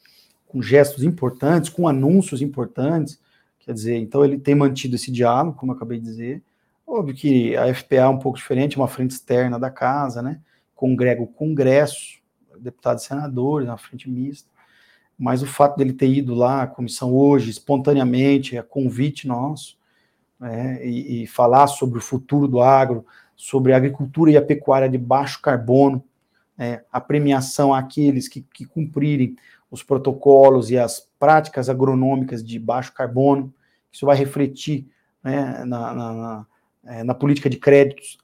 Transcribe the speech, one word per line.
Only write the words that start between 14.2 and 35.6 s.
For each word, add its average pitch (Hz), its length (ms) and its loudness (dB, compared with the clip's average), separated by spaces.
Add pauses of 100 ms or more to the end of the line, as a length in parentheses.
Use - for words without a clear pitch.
Mas 127 260 -2
o 139 40 -6
fato 143 300 2
dele 131 160 0
ter 131 160 0
ido 131 260 0
lá, 127 280 0
à 120 40 -4
comissão 123 480 -6
hoje, 139 340 4
espontaneamente, 135 1080 0
a 113 60 -10
convite 135 640 -4
nosso, 135 500 -8 (600)
né, 123 440 -10
e, 123 380 -8
e 110 60 -14
falar 127 400 4
sobre 127 300 -4
o 107 40 -10
futuro 143 460 -2
do 123 120 0
agro, 127 460 2 (300)
sobre 131 360 0
a 131 40 6
agricultura 139 560 2
e 151 40 8
a 143 60 6
pecuária 135 460 0
de 127 100 -2
baixo 131 420 -2
carbono, 131 640 2 (560)
né, 120 320 -8
a 123 100 -4
premiação 143 720 0
àqueles 131 540 0
que, - 260 -16
que - 120 -18
cumprirem 147 720 -4 (340)
os - 140 -18
protocolos 135 880 6
e 127 40 2
as 120 400 -2
práticas 151 540 2
agronômicas 131 720 -2
de 113 160 -12
baixo 139 340 -4
carbono, 135 600 0 (380)
isso - 140 -8
vai 139 100 6
refletir, 135 760 -4 (320)
né, 131 420 -6